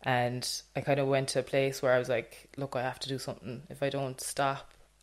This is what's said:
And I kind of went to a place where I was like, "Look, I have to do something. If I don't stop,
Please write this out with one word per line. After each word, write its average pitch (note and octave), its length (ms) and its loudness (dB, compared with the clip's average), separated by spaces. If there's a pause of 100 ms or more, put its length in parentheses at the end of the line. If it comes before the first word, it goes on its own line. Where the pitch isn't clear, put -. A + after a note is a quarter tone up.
And B2 440 0 (300)
I C#3 60 0
kind C#3 180 2
of C#3 80 2
went C3+ 220 4
to C3+ 100 2
a B2+ 40 0
place C3+ 380 0
where B2+ 120 6
I B2+ 60 6
was B2 100 0
like, - 480 -4
"Look, C3+ 180 -6
I B2+ 60 0
have B2+ 180 -4
to C3 100 -8
do C3+ 100 -4
something. B2 500 -8
If C3 140 -6
I C#3 60 2
don't C3+ 300 -4
stop, - 520 -2 (320)